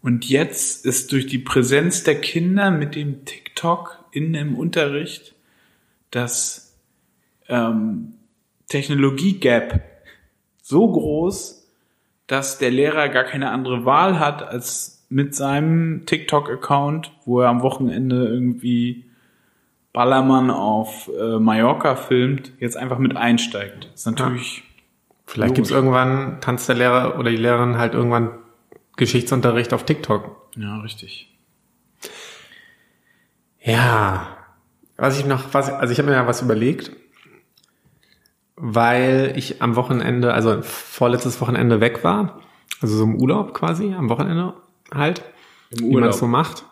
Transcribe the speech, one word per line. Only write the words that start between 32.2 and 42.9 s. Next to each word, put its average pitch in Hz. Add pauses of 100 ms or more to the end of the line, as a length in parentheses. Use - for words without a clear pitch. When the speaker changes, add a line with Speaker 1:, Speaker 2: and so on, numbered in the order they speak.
Speaker 2:
Ja. 113 (720)
Was 135
ich 139
noch, 131
was, 139
also 127
ich 123
hab 143
mir 143
ja 127
was 120
überlegt, 120 (1600)
weil 127
ich -
am 120
Wochenende, 120
also 110
vorletztes -
Wochenende 120
weg 120
war, 196 (400)
also 107